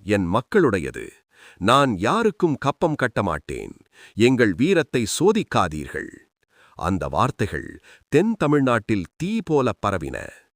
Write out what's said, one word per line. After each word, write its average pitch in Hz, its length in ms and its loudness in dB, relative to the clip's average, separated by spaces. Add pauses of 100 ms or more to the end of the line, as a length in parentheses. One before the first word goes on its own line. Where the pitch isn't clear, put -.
என் 98 220 0
மக்களுடையது. 92 880 0 (460)
நான் 123 400 4
யாருக்கும் 165 600 0
கப்பம் 147 380 -2
கட்ட 120 280 -2
மாட்டேன். 73 540 -6 (360)
எங்கள் 117 400 4
வீரத்தை 139 520 0 (140)
சோதிக்காதீர்கள்." 95 920 -2 (680)
அந்த 85 320 -4
வார்த்தைகள் 87 760 -4 (240)
தென் 202 260 2
தமிழ்நாட்டில் 127 720 0 (100)
தீ 208 300 -4
போல 131 260 0 (160)
பரவின. 73 400 -6 (280)